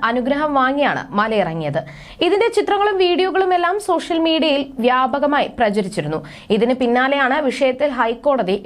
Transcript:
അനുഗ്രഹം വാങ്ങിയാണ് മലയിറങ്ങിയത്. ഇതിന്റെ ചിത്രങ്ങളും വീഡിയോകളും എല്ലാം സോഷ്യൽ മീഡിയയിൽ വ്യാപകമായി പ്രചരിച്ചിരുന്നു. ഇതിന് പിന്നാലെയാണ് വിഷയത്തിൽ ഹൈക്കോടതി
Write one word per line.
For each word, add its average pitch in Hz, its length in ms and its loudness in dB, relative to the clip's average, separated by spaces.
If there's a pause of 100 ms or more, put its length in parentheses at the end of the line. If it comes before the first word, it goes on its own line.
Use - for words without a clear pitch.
(100)
അനുഗ്രഹം 277 400 0 (100)
വാങ്ങിയാണ് 262 440 0 (160)
മലയിറങ്ങിയത്. 165 600 -2 (460)
ഇതിന്റെ 415 300 2
ചിത്രങ്ങളും 403 480 0
വീഡിയോകളും 370 540 2
എല്ലാം 349 200 0 (100)
സോഷ്യൽ 330 400 0
മീഡിയയിൽ 302 360 2 (220)
വ്യാപകമായി 262 640 2 (100)
പ്രചരിച്ചിരുന്നു. 190 600 -2 (360)
ഇതിന് 240 260 2
പിന്നാലെയാണ് 262 560 2 (100)
വിഷയത്തിൽ 262 420 0 (100)
ഹൈക്കോടതി 226 640 0